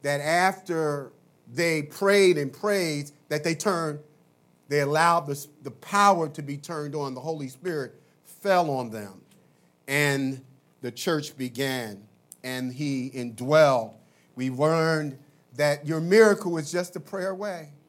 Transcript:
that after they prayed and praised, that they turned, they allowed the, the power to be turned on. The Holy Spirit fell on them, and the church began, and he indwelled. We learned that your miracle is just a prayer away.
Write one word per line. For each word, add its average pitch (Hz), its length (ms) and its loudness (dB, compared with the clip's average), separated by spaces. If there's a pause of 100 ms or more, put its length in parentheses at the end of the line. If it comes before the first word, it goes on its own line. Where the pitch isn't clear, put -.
that 143 200 -2
after 160 880 -2 (400)
they 160 320 0
prayed 196 540 4
and 139 160 -4
praised, 165 600 -2 (160)
that 151 140 -2
they 165 120 0
turned, 160 440 -2 (680)
they 143 140 2
allowed 160 440 2
the, 143 220 -8 (160)
the - 80 -10
power 196 580 4
to 151 120 -12
be 143 160 -8
turned 147 380 -10
on. 139 200 -6
The 127 60 -12
Holy 151 260 -8
Spirit 143 480 -8 (280)
fell 180 460 0
on 127 220 -4
them, 101 300 -12 (680)
and 139 540 0 (400)
the 123 100 -6
church 151 460 -4
began, 123 640 -6 (420)
and 127 280 -6
he 135 360 -6
indwelled. 127 880 2 (400)
We 127 140 -4
learned 156 680 0 (360)
that 143 300 0
your 160 140 -2
miracle 202 580 6
is 147 140 -6
just 175 240 -4
a 175 60 -10
prayer 190 300 -6
away. 180 420 -10 (160)